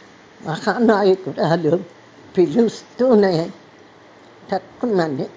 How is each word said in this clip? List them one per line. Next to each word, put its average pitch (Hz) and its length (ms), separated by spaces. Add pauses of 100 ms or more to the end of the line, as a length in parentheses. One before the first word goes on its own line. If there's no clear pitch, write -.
(460)
మహానాయకురాలు 185 1300 (580)
పిలుస్తూనే 190 1120 (1040)
టక్కుమని 180 720 (100)